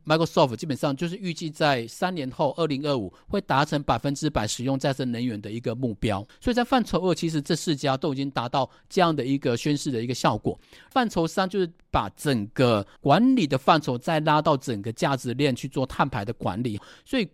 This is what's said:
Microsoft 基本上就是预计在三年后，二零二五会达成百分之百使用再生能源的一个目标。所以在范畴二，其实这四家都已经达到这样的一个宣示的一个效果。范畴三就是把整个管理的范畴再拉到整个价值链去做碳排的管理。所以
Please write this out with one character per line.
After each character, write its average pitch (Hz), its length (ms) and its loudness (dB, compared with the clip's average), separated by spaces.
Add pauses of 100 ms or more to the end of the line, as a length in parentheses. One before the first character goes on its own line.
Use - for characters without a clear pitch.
Microsoft 156 520 2
基 170 100 -8
本 139 100 -4
上 143 200 -2
就 175 100 -4
是 170 100 -6
预 190 160 -6
计 156 160 -8
在 143 380 0
三 180 260 -4
年 139 200 -6
后， 147 240 0
二 165 100 0
零 143 180 -2
二 143 140 0
五 95 160 -6 (140)
会 202 120 -2
达 143 240 2
成 147 200 -2
百 127 120 2
分 139 160 -2
之 151 160 -2
百 127 160 -2
使 110 200 -4
用 135 120 0
再 139 160 0
生 131 200 -4
能 117 120 -4
源 110 160 -4
的 104 120 -12
一 117 80 -6
个 120 120 -4
目 120 280 -4
标。 104 260 -2 (140)
所 254 100 -2
以 233 40 2
在 240 100 2
范 247 180 2
畴 - 240 0
二， 175 80 4
其 165 160 -4
实 160 100 -2
这 165 140 -2
四 156 220 -2
家 135 200 0
都 147 160 -2
已 131 40 -4
经 139 120 -2
达 123 200 -4
到 131 200 0 (200)
这 - 120 2
样 170 140 6
的 127 100 -2
一 135 140 0
个 127 180 0
宣 147 200 0
示 139 160 -2
的 113 100 -2
一 120 60 -6
个 127 40 -2
效 123 240 2
果。 - 220 -4 (320)
范 247 180 2
畴 170 200 0
三 190 200 0
就 196 120 -2
是 170 120 -2 (200)
把 113 240 0
整 127 320 0
个 117 360 4 (160)
管 226 360 6
理 160 100 4
的 135 100 0
范 160 240 4
畴 127 160 -4
再 160 220 0
拉 151 240 4
到 156 140 4
整 113 260 -4
个 113 100 -6
价 139 240 0
值 123 180 -4
链 135 200 2
去 135 140 -6
做 131 180 -2
碳 156 220 0
排 107 160 -4
的 113 80 -6
管 101 320 -4
理。 110 120 -4 (280)
所 269 160 -2
以 196 140 0